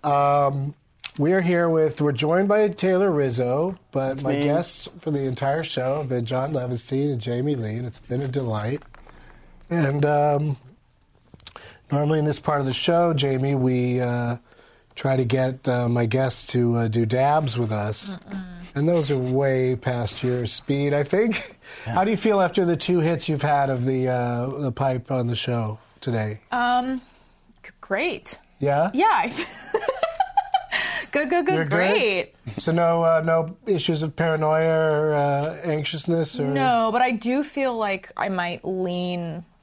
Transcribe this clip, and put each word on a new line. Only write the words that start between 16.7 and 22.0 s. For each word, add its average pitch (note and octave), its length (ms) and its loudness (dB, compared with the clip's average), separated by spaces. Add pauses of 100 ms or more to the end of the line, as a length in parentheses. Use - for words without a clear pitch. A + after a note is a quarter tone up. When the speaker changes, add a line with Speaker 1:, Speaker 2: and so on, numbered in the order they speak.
Speaker 1:
uh, A#2 120 0
do A2+ 160 2
dabs C3 540 2
with A2+ 140 -2
us. G#2+ 440 -4
Speaker 3:
Mm-mm. F#3+ 280 -12 (300)
Speaker 1:
And C#3+ 140 2
those D#3+ 220 2
are C#3 80 2
way B2+ 580 2
past B2 460 -4
your B2 240 0
speed, C#3+ 480 0
I D3 80 2
think. G3+ 560 -2 (280)
Speaker 2:
Yeah. A2+ 60 -6
Speaker 1:
How F#3 120 2